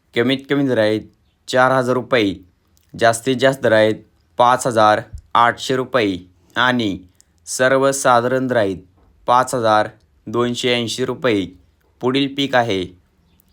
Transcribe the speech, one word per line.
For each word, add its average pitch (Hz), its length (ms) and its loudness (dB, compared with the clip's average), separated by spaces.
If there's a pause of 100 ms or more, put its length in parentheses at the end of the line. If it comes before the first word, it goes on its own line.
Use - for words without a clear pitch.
(140)
कमीत 127 240 0 (120)
कमी 143 180 0
दर 120 100 -2
आहेत 107 240 0 (460)
चार 127 240 2
हजार 127 220 0
रुपये, 113 400 -2 (600)
जास्तीत 117 420 0
जास्त 135 260 0
दर 113 100 2
आहेत 107 300 2 (360)
पाच 123 280 2
हजार 107 340 4 (340)
आठशे 117 420 2
रुपये 117 420 -2 (380)
आणि 117 420 0 (500)
सर्वसाधारण 131 1000 0
दर 123 100 -2
आहेत 98 260 -2 (460)
पाच 123 260 2
हजार 110 340 0 (380)
दोनशे 120 480 -2
ऐंशी 120 300 -6
रुपये. 117 420 -2 (560)
पुढील 135 320 -2
पीक 139 220 -4
आहे 107 280 -2 (680)